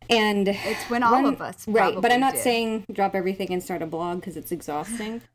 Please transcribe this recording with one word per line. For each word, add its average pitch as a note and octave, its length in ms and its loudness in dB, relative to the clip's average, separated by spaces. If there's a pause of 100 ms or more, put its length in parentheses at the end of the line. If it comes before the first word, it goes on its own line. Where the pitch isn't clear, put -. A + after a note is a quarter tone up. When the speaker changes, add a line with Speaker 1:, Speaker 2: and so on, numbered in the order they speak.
Speaker 1:
and G#3+ 400 4
Speaker 2:
It's G3+ 400 -4
when A#3+ 140 0
all A#3 180 6
Speaker 1:
one C#4 140 4
Speaker 2:
of - 80 -10
us - 260 -10
Speaker 1:
right, G#3+ 60 0
but A3 120 6
I'm F#3 140 0
Speaker 2:
probably A#3+ 180 4
Speaker 1:
not C4+ 160 2
Speaker 2:
did. - 80 -2
Speaker 1:
saying A3+ 480 0
drop G3 240 0
everything F#3+ 380 -2
and F3+ 100 -2
start E3+ 200 -6
a E3 40 -4
blog, F3 360 -4
'cause E3 140 -10
it's - 160 -8
exhausting. G#3 680 -6 (140)